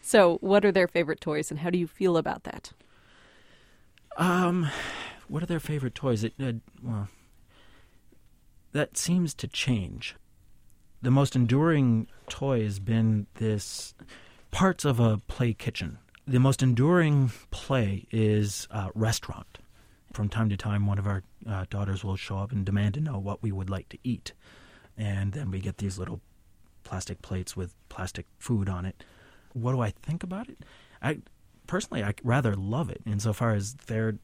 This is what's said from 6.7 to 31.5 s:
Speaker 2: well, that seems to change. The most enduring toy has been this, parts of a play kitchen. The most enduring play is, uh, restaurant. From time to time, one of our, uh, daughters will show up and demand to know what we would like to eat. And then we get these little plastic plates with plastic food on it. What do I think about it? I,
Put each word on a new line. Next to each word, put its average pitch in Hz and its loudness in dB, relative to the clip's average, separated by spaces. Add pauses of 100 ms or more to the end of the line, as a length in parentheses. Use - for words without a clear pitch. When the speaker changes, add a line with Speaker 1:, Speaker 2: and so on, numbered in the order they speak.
Speaker 2:
well, 104 -4 (1700)
that 147 -2
seems 175 0
to - -8
change. - -2 (840)
The 123 0
most 135 4
enduring 127 4 (200)
toy 131 -2
has 101 -4
been 110 2
this, - -4 (560)
parts 185 2
of 127 2
a 110 4 (100)
play 117 0
kitchen. - -6 (280)
The 123 4
most 131 6
enduring 139 4 (180)
play 101 -2
is, 107 2
uh, 98 -6
restaurant. - -4 (560)
From 104 -2
time 110 0
to 98 -2
time, 101 -2
one 101 0
of 98 -4
our, 95 -2 (260)
uh, 95 -4
daughters 98 -4
will 95 -2
show 98 -6
up 101 -6
and 101 -2
demand 101 2
to 147 -4
know 147 -2
what 101 -6
we 107 -2
would 95 -4
like 95 -6
to - -16
eat. - -6 (640)
And 98 -2
then 247 -6
we 95 -4
get 98 -6
these 95 -4
little 92 -8 (640)
plastic - -10
plates - -6
with 90 -8 (160)
plastic - -10 (100)
food 101 -2
on 90 -4
it. - -10 (500)
What 120 -2
do 131 0
I 110 0
think 156 -6
about 190 -8
it? - -20 (420)
I, - -2 (460)